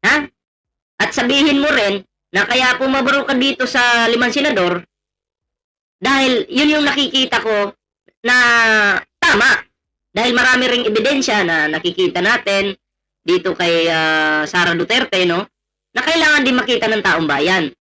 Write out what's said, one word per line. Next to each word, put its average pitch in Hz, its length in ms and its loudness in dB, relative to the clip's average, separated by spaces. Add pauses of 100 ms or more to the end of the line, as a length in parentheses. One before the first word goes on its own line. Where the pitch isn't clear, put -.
Ha? 285 240 0 (720)
At 220 160 -4
sabihin 277 480 2
mo 294 80 0
rin 202 320 -2 (320)
na 196 80 0
kaya 254 320 0
pumabor 269 480 0
ka 254 160 -2
dito 254 320 -2
sa 240 400 2
limang 240 240 0
senador 190 480 0 (1200)
dahil 262 480 0
yun 302 300 2
yung 285 60 0
nakikita 269 520 -2
ko 208 320 -2 (560)
na 247 100 2 (840)
tama. 254 400 2 (540)
Dahil 240 160 0
marami 254 320 2
ring 247 240 0
ebidensya 220 560 0
na 160 240 0
nakikita 175 560 -2
natin 196 480 0 (480)
dito 175 320 0
kay, 170 400 0
ah, 156 560 0
Sara 175 240 0
Duterte, 185 560 -2
no? 175 160 -2 (480)
Na 233 80 -4
kailangan 311 400 2
din 254 160 0
makita 233 320 -2
ng 214 160 -2
taong 165 240 0
bayan. 156 400 0 (140)